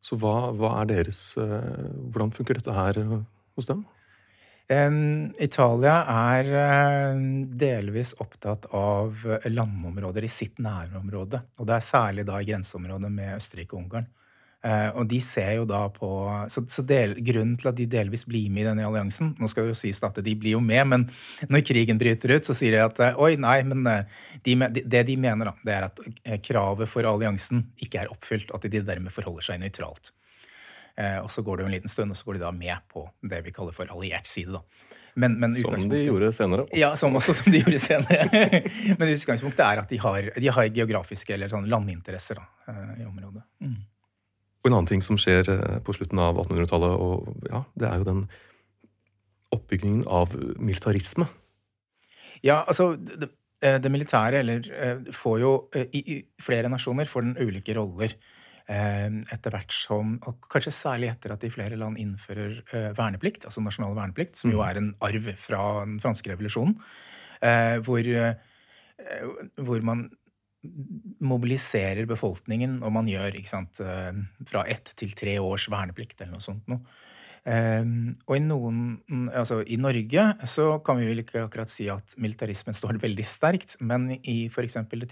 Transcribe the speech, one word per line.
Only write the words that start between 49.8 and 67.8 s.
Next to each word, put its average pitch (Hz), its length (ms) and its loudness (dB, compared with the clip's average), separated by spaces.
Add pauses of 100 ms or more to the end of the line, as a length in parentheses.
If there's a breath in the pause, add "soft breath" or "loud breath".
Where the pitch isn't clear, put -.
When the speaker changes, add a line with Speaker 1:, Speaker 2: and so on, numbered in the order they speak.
Speaker 1:
av 87 280 2 (260)
militarisme. 104 720 0 (1120 loud breath)
Speaker 2:
Ja, 143 220 8
altså, 180 320 4
det, - 320 -10 (320)
eh, 135 180 6
det 135 140 2
militære, 135 480 2
eller, 117 260 -2
eh, 127 320 -4 (160)
får 113 240 0
jo, 131 140 6 (180)
eh, 131 240 -2
i, 143 80 -2
i 147 140 -6 (260)
flere 120 240 0
nasjoner 131 400 -2
får 120 160 -2
den 123 240 -2
ulike 101 300 -4
roller, 104 340 -2 (560 loud breath)
eh, 101 400 -2 (240)
etter 110 240 -6
hvert 92 160 -8
som, 110 460 -2 (100)
og - 240 -14
kanskje 147 240 0
særlig 123 380 -2
etter 110 180 -10
at 110 160 -8
i 113 80 -8
flere 110 240 -6
land 110 160 -6
innfører, 104 720 -8
eh, 107 320 -4
verneplikt, 110 480 -4
altså 110 160 -6
nasjonal 104 320 -4
verneplikt, 101 400 -6
som 120 160 0
jo 107 80 2
Speaker 1:
Mm. - 80 0
Speaker 2:
er 92 80 -4
en 104 240 -2
arv 104 400 -4
fra 104 460 -2
den 107 180 -6
franske 107 320 -2
revolusjonen, 113 400 0 (640 loud breath)
eh, 117 400 4